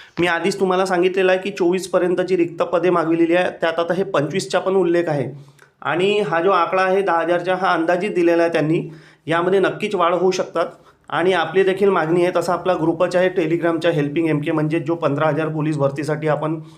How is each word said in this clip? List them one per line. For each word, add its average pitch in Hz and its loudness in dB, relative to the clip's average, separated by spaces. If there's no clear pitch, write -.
मी 175 2
आधीच 175 0
तुम्हाला 185 0
सांगितलेलं 185 2
आहे 185 2
की 196 -6
चोवीसपर्यंतची 180 0
रिक्त 165 -2
पदे 175 0
मागविलेली 165 2
आहे, 180 2
त्यात 165 -2
आता 170 0
हे 190 -2
पंचवीसचा 180 -2
पण 185 0
उल्लेख 175 2
आहे. - -6
आणि 185 0
हा 165 0
जो 185 2
आकडा 180 2
आहे 190 2
दहा 170 0
हजारचा, 175 0
हा 180 0
अंदाजित 175 0
दिलेला 170 2
आहे 170 2
त्यांनी, 156 0
यामध्ये 175 2
नक्कीच 202 -2
वाढ 175 2
होऊ 180 2
शकतात. 175 -2
आणि 165 0
आपली 165 0
देखील 190 2
मागणी 175 2
आहे, 175 2
तसा 175 0
आपला 180 0
ग्रुपच 170 0
आहे 180 4
Telegram-च्या 165 0
हेल्पिंग 151 -2
एमके, 151 -2
म्हणजे 156 0
जो 156 -4
पंधरा 156 -2
हजार 156 0
पोलीस 156 -2
भरतीसाठी 143 -2
आपण 156 -2